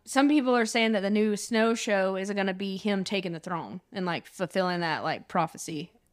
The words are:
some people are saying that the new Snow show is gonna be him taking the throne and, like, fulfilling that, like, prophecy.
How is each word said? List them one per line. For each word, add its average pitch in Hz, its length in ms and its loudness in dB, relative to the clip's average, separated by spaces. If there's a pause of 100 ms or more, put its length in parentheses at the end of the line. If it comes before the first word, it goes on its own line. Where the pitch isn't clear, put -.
some 285 240 4
people 254 260 4
are 233 80 2
saying 226 280 2
that 202 80 2
the 196 100 0
new 214 260 2
Snow 226 380 2
show 190 420 0
is 190 140 -4
gonna 196 240 0
be 190 240 -4
him 196 260 0
taking 190 280 -4
the 165 60 -6
throne 165 440 -8 (100)
and, 185 140 -4
like, 165 200 -4
fulfilling 180 540 -2
that, 151 240 -2
like, 147 240 -4
prophecy. 160 640 -4 (200)